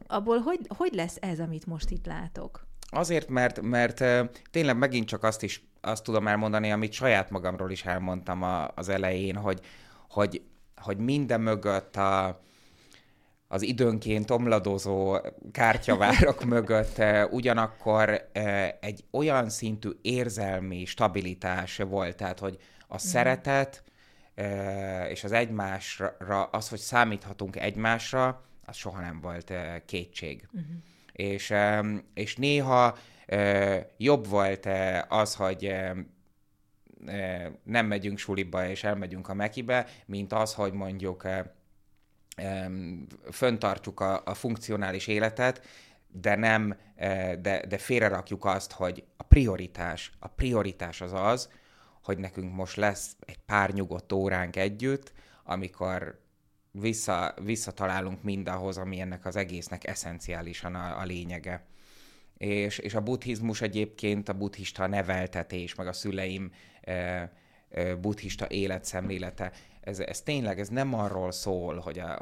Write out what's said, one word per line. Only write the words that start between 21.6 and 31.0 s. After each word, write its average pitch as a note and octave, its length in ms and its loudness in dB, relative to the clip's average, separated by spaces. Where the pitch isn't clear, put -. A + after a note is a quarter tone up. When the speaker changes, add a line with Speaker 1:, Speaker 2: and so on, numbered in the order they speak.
Speaker 2:
volt, F#2+ 380 -2
tehát, F#2 240 -6
hogy F#2+ 180 -6
a - 80 -10
Speaker 1:
Mhm. - 100 -6
Speaker 2:
szeretet, C3+ 800 2
ö, G2 680 -4
és - 200 -6
az G2+ 80 -4
egymásra, G2 1200 0
az, A2 180 -2
hogy G#2+ 100 -8
számíthatunk G2+ 760 0
egymásra, A2+ 880 0
az A#2+ 100 -14
soha - 260 -8
nem F2 200 -8
volt, F2 280 -10
ö, E2+ 260 -6
kétség. F2 640 -8
Speaker 1:
Mhm. F3+ 120 -6